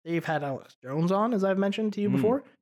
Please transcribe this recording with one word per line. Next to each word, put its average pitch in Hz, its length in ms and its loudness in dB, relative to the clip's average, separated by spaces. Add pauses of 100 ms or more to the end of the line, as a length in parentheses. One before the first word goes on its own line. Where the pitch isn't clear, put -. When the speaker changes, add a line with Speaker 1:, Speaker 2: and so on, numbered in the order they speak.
Speaker 1:
they've 165 220 -2
had 156 180 -2
Alex 135 400 -8
Jones 156 280 0
on, 214 220 2
as 196 100 0
I've 190 140 2
mentioned 202 360 0
to 208 80 -6
you 202 80 2
Speaker 2:
Mm. - 80 2
Speaker 1:
before. 247 260 2 (180)